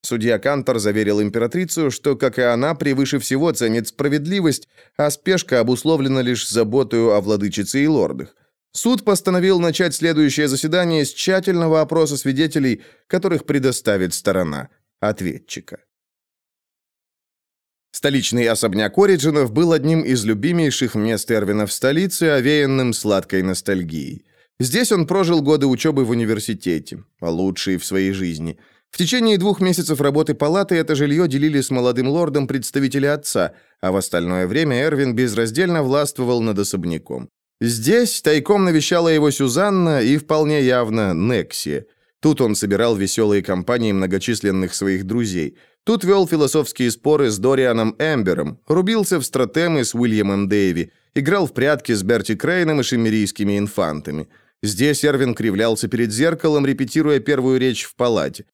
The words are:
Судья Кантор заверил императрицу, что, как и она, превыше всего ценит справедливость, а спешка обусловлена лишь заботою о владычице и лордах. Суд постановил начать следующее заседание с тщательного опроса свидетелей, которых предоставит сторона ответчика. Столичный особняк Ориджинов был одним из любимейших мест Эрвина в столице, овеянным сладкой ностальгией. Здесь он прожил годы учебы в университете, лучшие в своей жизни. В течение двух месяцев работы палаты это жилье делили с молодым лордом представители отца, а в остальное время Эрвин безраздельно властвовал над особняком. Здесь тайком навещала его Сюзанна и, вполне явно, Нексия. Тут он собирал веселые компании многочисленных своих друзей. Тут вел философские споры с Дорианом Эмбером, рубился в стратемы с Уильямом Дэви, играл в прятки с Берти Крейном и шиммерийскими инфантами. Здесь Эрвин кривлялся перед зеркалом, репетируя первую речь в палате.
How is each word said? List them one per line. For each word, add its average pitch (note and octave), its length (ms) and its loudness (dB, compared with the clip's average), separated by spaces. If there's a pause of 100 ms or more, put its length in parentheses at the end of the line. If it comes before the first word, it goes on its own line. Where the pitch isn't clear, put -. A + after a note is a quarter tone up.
Судья A2+ 360 0
Кантор C3 400 0
заверил G#2 420 2
императрицу, A#2+ 680 -2
что, C#3 240 -2
как C3 240 -2
и - 20 2
она, B2 320 2
превыше C#3 460 0
всего C#3+ 320 0
ценит A2+ 380 0
справедливость, D3+ 800 -2 (300)
а D3 140 0
спешка E3+ 480 0
обусловлена C3+ 640 2
лишь A#2+ 260 -2
заботою A2+ 640 2
о G#2 100 4
владычице G2+ 640 -2
и D3+ 40 2
лордах. D2+ 480 -2 (360)
Суд A#3+ 340 -2
постановил F#3 540 2
начать E3+ 340 0
следующее D3+ 540 2
заседание D#3 580 0
с - 80 -10
тщательного F3 680 2
опроса D#3 360 0
свидетелей, C#3 640 0 (240)
которых F3+ 400 -2
предоставит A2+ 720 0
сторона D#2+ 540 -2 (300)
ответчика. - 800 -6 (2250)
Столичный B2 540 0
особняк G#2+ 500 0
Ориджинов D3+ 540 2
был E3 220 2
одним D#3 280 2
из A#2+ 220 0
любимейших B2+ 720 0
мест G#2+ 340 -2
Эрвина G#2 380 0
в - 60 -8
столице, E3 500 0
овеянным C3+ 680 2
сладкой F#2+ 500 0
ностальгией. F2 840 -4 (340)
Здесь D3+ 320 0
он F3 140 2
прожил F3 360 2
годы C#3+ 260 2
учебы C3+ 380 2
в A2 40 -4
университете, G#2+ 960 -2 (160)
лучшие F#2 580 -2
в - 80 -8
своей F#2+ 280 0
жизни. E2 440 -6 (340)
В - 60 -16
течение A3 400 2
двух F#3+ 240 0
месяцев D#3+ 400 0
работы D3 320 0
палаты F3 420 0
это D#3 200 0
жилье D3 320 2
делили C#3+ 340 0
с - 80 -6
молодым B2 380 0
лордом D3 400 0
представители C#3 580 -2
отца, C#3+ 480 -2 (280)
а F#2 100 0
в G2 60 0
остальное F2+ 500 -2
время C3 340 0
Эрвин C#3 320 0
безраздельно B2+ 680 0
властвовал B2+ 580 0
над G#2+ 180 0
особняком. E2 680 -6 (320)
Здесь A#2+ 600 0
тайком D#3+ 440 2
навещала E3+ 440 2
его D3+ 220 4
Сюзанна D#3+ 680 2
и, C3+ 160 4
вполне D3+ 460 0
явно, A2+ 500 2
Нексия. E2+ 720 -2 (340)
Тут D3+ 220 2
он G#2+ 140 2
собирал G#2+ 400 0
веселые G2+ 480 0
компании G#2+ 480 -2
многочисленных F#2+ 840 -2
своих G2 320 -2
друзей. F#2+ 520 -4 (260)
Тут A3 200 0
вел F#3+ 240 4
философские D3 640 0
споры C#3 400 2
с G2+ 80 -6
Дорианом A#2+ 580 2
Эмбером, F#2 720 -2
рубился F#3 520 0
в B2+ 40 -4
стратемы D3 600 0
с - 120 -6
Уильямом G#2 520 0
Дэви, F#2 440 0 (240)
играл D#3 320 0
в - 60 -8
прятки C#3+ 400 0
с G2 100 -2
Берти A2 320 0
Крейном D#3+ 460 0
и - 20 0
шиммерийскими G#2+ 760 0
инфантами. D#2 720 -4 (340)
Здесь A#2 420 0
Эрвин C3+ 300 0
кривлялся A2 540 0
перед A2+ 240 -2
зеркалом, D3+ 560 0
репетируя C#3 520 0
первую C3 400 0
речь B2+ 260 0
в - 100 -18
палате. G#2+ 580 -2